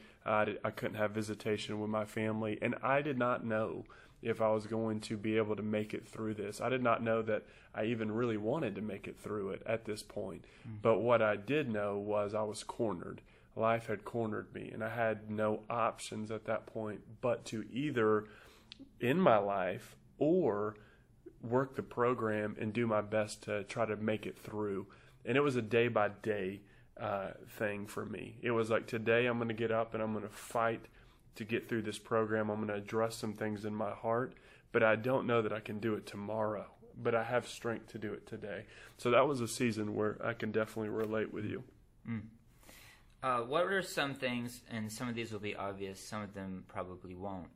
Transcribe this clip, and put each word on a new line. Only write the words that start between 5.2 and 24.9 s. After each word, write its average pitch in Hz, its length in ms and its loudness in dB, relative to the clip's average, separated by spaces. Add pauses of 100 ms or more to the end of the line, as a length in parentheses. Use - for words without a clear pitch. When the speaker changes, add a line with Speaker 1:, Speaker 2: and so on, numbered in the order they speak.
Speaker 1:
able 107 180 2
to 101 80 -4
make 107 320 0
it - 120 -8
through 110 280 -6
this. 104 260 -6
I 117 80 0
did 127 140 0
not 117 180 4
know 113 220 2
that 107 220 0 (280)
I 107 120 -2
even 110 260 0
really 117 260 0
wanted 110 380 0
to 95 60 -4
make 101 260 -6
it - 100 -10
through 104 320 -4
it 85 160 -6
at 113 200 -2
this 104 180 -6
point. 95 420 -8 (220)
Speaker 2:
Mm. 107 160 -10
Speaker 1:
But 113 160 8
what 117 240 6
I 104 120 6
did 127 320 0
know 101 300 0
was 104 380 0
I 107 80 2
was 107 200 -4
cornered. 90 580 -4 (340)
Life 113 320 2
had 107 180 -4
cornered 107 480 -4
me, 104 180 -10
and 113 120 -6
I 113 100 -4
had 110 380 0
no 107 360 2
options 110 600 -2
at 110 160 -6
that 110 220 -2
point 107 340 -6 (200)
but 120 240 0
to 107 260 -6
either 110 540 4 (760)
end 143 220 4
my 120 140 10
life 101 580 0 (240)
or 120 560 4 (680)
work 123 320 2
the - 80 -2
program 110 760 0
and 110 140 -2
do 117 140 2
my 107 120 4
best 104 440 0
to 104 220 -2
try 113 200 -2
to 107 100 0
make 107 300 -2
it 98 120 -8
through. 101 500 -4 (360)